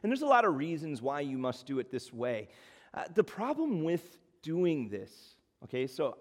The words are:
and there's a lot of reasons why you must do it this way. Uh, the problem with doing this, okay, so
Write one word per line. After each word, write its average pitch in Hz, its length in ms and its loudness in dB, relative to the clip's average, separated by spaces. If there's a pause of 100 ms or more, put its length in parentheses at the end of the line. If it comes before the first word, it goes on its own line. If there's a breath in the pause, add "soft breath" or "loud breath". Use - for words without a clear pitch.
and 208 80 0
there's 262 120 0
a 302 40 0
lot 247 180 8
of 185 100 6
reasons 147 460 -2
why 139 200 0
you 135 180 -2
must 127 280 -2
do 135 120 -2
it 120 120 -2
this - 220 -6
way. 117 360 -2 (440 loud breath)
Uh, - 120 -6 (100)
the 170 100 4
problem 254 600 -2
with 170 340 -4 (240)
doing 160 460 0
this, - 480 -12 (280)
okay, 127 220 -2
so 135 340 -2